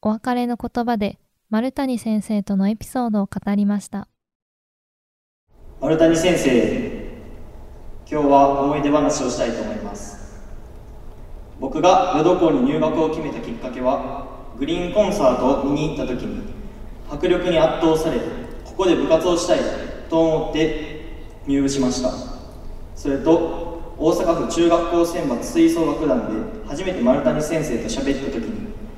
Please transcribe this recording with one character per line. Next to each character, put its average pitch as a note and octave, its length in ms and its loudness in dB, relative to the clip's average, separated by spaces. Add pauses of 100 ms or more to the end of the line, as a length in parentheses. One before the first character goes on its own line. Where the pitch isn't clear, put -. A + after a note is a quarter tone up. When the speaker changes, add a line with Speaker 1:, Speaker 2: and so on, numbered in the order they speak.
Speaker 1:
お G#3+ 80 0
別 A#3+ 240 -2
れ B3 120 0
の A#3+ 100 -2
言 A#3+ 280 -4
葉 A#3 140 0
で G3+ 200 -2 (320)
丸 A#3+ 220 0
谷 C4 260 -2
先 G#3+ 240 0
生 G#3 220 -2
と G3+ 120 0
の G3 120 4
エ A3 80 0
ピ - 100 -12
ソ B3 220 -2
ー - 20 0
ド G#3 120 2
を G3 40 0
語 - 280 -2
り G3+ 120 4
ま G3+ 140 2
し - 80 -16
た。 - 180 -10 (1700)
Speaker 2:
丸 D#3+ 180 2
谷 E3 180 6
先 F3+ 220 4
生、 - 720 2 (1000)
今 D3+ 140 0
日 C#3+ 60 4
は C#3 340 6
思 D3 140 2
い C#3 60 0
出 C#3+ 80 2
話 C#3+ 340 2
を B2 60 0
し - 60 -2
た - 100 0
い A#2 40 -2
と - 120 -4
思 A2 100 -4
い G#2+ 40 -6
ま G2+ 200 -8
す。 - 420 -14 (1200)
僕 C#3 240 -4
が - 340 6
ヨ D#3 60 2
ド F3+ 160 4
コ E3+ 100 6
ウ D3+ 40 6
に B2+ 120 4
入 D3 140 2
学 D#3 240 2
を D#3 80 2
決 - 100 -4
め C#3+ 100 -4
た - 100 -8
き A#2+ 100 -10
っ A#2 40 -6
か B2+ 160 -8
け B2 100 -10
は、 - 460 -2 (320)
グ C3+ 60 -2
リ E3 120 -2
ー F3+ 140 -4
ン - 40 -8
コ G#3 140 4
ン - 40 -2
サ C3 180 4
ー - 80 0
ト C3 240 2
を - 20 -4
見 C#3+ 80 2
に D3+ 260 0
行 C3 60 -4
っ - 20 -4
た - 0 -
時 B2 160 -4
に、 - 180 -6 (680)
迫 - 160 -2
力 F3 240 2
に E3 80 4
圧 D#3+ 220 4
倒 D#3+ 180 4
さ - 120 0
れ、 B2 100 0 (440)
こ - 120 -16
こ F#3+ 100 2
で E3+ 80 6
部 C3+ 140 0
活 E3 180 4
を F3 100 2
し - 120 -2
た - 80 4
い - 20 0 (500)
と E3 120 2
思 D#3 300 2
っ - 20 -8
て - 720 -4 (240)
入 C#3 140 2
部 C3 60 2
し C3+ 120 0
ま B2+ 100 2
し B2+ 100 -2
た。 B2 120 -2 (840)
そ - 140 -6
れ C#3 100 0
と、 - 800 0
大 D#3+ 140 4
阪 E3+ 340 0
府 - 60 -6
中 E3+ 160 4
学 E3+ 220 2
校 E3+ 160 4
選 E3 180 -4
抜 C3 180 -2
吹 E3 260 4
奏 E3 160 2
楽 D3+ 220 0
団 - 460 -2 (100)
で - 60 -12
初 D3 160 -6
め F3+ 100 -2
て - 60 -4
丸 A#3+ 220 4
谷 D3+ 200 2
先 D#3+ 220 -2
生 A#2 140 -2
と - 80 -4
喋 C#3 300 -2
っ - 80 -6
た - 60 -4
時 A2+ 140 -4
に - 320 -8 (220)